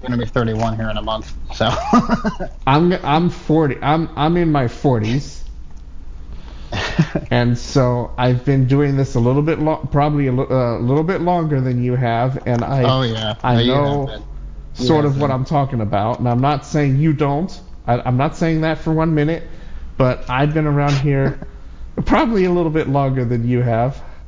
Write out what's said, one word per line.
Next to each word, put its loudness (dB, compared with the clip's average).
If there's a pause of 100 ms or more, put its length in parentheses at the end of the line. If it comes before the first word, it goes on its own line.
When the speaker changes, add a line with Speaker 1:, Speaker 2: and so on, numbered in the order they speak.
Speaker 1:
gonna -4
be -2
thirty-one 0
here -4
in -4
a -6
month, -6 (200)
so. 0 (500)
<laughs> -6
Speaker 2:
I'm, 4
I'm 2
forty. 0
I'm, 0
I'm 2
in 2
my 2
forties. 0 (1300)
Speaker 1:
<laughs> -2
Speaker 2:
And 2
so 0
I've 2
been 4
doing 2
this -2
a 2
little 2
bit 0
lo-, 0
probably 2
a 0
li-, 0
uh, 2
little 2
bit -2
longer 0
than 0
you 0
have, 0
and 0
I, 0
Speaker 1:
Oh, 4
yeah. -2
Speaker 2:
I 2
Speaker 1:
No, 4
you 2
Speaker 2:
know 0
Speaker 1:
have -10
been. -14 (560)
You 0
Speaker 2:
sort 4
Speaker 1:
have 2
Speaker 2:
of 0
what 2
Speaker 1:
been. 2
Speaker 2:
I'm -2
talking 0
about. 0
And 0
I'm 2
not 0
saying 2
you 4
don't. -2 (240)
I, 2
I'm 0
not 0
saying 0
that 0
for -2
one 2
minute, 0 (540)
but 2
I've 2
been 2
around 2
here 2 (340)
Speaker 1:
<laughs> -6
Speaker 2:
probably 2
a 2
little 2
bit 0
longer 2
than 0
you 2
have. 0 (260)